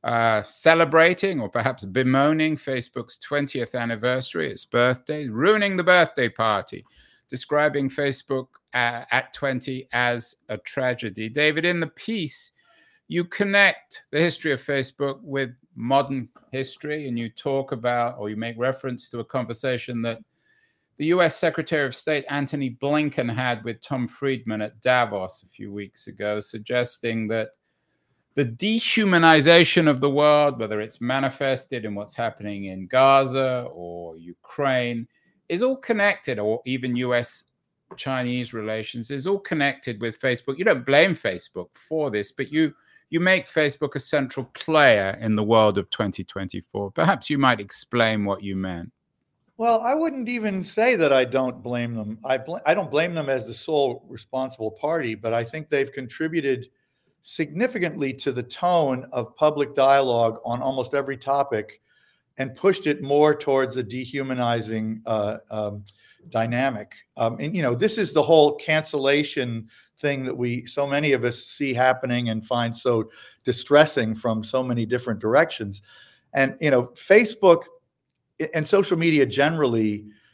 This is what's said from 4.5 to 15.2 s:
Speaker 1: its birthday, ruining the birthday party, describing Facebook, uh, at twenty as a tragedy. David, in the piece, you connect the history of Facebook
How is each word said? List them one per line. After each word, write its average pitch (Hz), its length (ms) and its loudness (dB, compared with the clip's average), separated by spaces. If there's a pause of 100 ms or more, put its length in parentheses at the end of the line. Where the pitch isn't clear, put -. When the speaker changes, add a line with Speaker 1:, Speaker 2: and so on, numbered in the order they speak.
Speaker 1:
its - 140 -12
birthday, 127 640 0
ruining 190 500 2
the 180 60 -2
birthday 160 460 4
party, 107 560 -2 (420)
describing 143 600 0
Facebook, 135 580 -4 (280)
uh, 120 340 -2
at 127 240 -2
twenty 127 600 -6
as 120 420 -2 (140)
a 107 80 -6
tragedy. 117 720 -6
David, 151 380 0
in 175 140 0
the 160 80 -4
piece, - 640 -8 (560)
you 170 160 -2
connect 196 880 0
the 147 80 0
history 160 320 0
of 127 100 -2
Facebook 139 600 -4